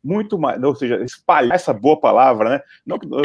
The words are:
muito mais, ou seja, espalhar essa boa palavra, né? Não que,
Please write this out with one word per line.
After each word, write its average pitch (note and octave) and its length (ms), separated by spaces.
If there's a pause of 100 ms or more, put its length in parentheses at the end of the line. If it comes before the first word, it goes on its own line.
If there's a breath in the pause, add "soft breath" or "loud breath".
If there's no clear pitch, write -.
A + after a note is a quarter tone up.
muito G#3 340
mais, C3 240
ou C#3 140
seja, A#2+ 260
espalhar C#3 540
essa E3+ 160
boa C3 260
palavra, A#2 500
né? C#3 120 (260 soft breath)
Não - 100
que, G#2+ 120 (160)